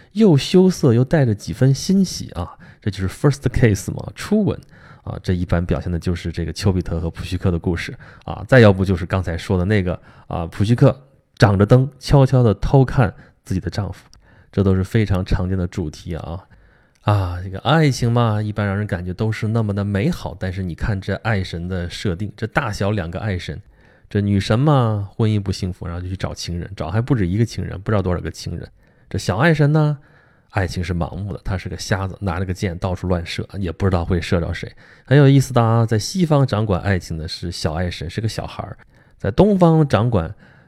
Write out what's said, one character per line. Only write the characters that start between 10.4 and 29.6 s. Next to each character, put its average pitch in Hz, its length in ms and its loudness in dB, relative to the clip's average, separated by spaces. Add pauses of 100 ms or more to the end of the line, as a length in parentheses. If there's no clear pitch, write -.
普 92 160 -4
须 110 100 2
克 120 260 4 (380)
掌 101 220 6
着 101 40 6
灯 127 240 6 (120)
悄 139 260 6
悄 127 160 2
地 110 140 4
偷 - 280 4
看 120 300 2 (300)
自 - 100 -8
己 92 60 0
的 87 100 -6
丈 92 240 -6
夫， - 160 -20 (420)
这 101 120 2
都 95 100 4
是 95 100 2
非 110 220 2
常 92 180 0
常 90 240 0
见 95 80 0
的 90 120 -2
主 82 240 -6
题 85 240 -12
啊。 78 280 -10 (580)
啊， 92 420 0
这 98 60 -10
个 92 120 -10
爱 151 280 2
情 123 220 -2
嘛， 117 280 2
一 107 140 -4
般 104 140 -2
让 98 100 -2
人 107 80 -2
感 92 180 -6
觉 90 80 -6
都 110 200 -2
是 107 160 -4
那 113 160 0
么 101 100 -2
的 101 100 -2
美 101 280 0
好， - 280 -8
但 92 140 -4
是 95 80 -6
你 87 140 -6
看 95 260 -4
这 95 140 -4
爱 107 280 -2
神 87 240 -8
的 90 220 -4
设 87 260 -4
定， 101 220 -8
这 - 80 -6
大 127 260 -4
小 98 200 -2
两 92 180 -4
个 87 100 -8
爱 95 200 -4
神， - 200 -10 (480)
这 104 140 0
女 101 180 2
神 110 200 0
嘛， 117 520 2
婚 113 200 0
姻 107 80 0
不 98 120 -4
幸 92 220 -6
福， - 140 -12
然 85 80 -8
后 87 40 -8
就 90 80 -10
去 92 80 -6
找 - 160 -6
情 - 280 -8
人， 85 160 -10
找 80 160 -8
还 110 100 2
不 127 140 0
止 104 100 0
一 92 140 0
个 117 40 2
情 98 220 -4
人， 90 160 -10
不 - 80 -6
知 110 60 0
道 95 80 0
多 90 100 0
少 87 80 -4
个 85 80 -8
情 87 260 -10
人。 - 140 -12 (400)
这 - 80 -6
小 - 200 -2
爱 160 140 4
神 147 200 4